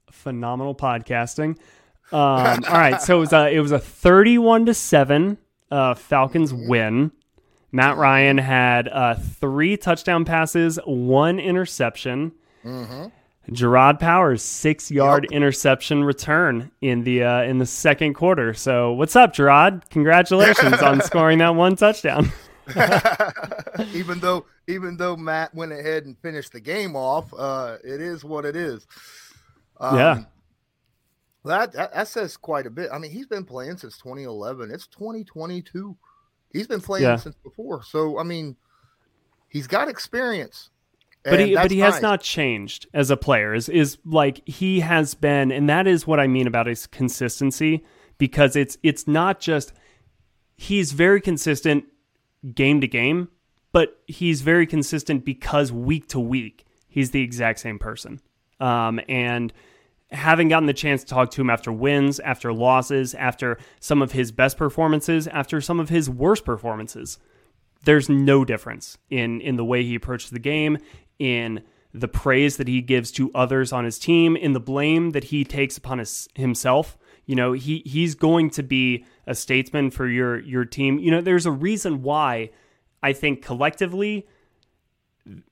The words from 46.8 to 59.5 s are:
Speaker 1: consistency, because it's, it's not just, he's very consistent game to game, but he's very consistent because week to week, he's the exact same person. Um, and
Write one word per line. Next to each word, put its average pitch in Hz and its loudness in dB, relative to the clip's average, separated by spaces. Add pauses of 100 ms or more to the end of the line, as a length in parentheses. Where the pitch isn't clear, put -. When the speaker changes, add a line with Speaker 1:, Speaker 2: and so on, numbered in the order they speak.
Speaker 1:
consistency, 139 -4 (340)
because 139 2
it's, 139 -2
it's 151 0
not 170 0
just, 156 -4 (840)
he's 190 -2
very 185 4
consistent 151 -2 (720)
game 139 2
to 135 -2
game, 147 -2 (440)
but 165 2
he's 160 -2
very 165 4
consistent 147 -4
because 135 -2
week 127 -4
to 135 -4
week, 117 -6 (240)
he's 131 -2
the 139 0
exact 120 -4
same 107 -10
person. 113 -12 (400)
Um, 117 -2
and 120 -4 (580)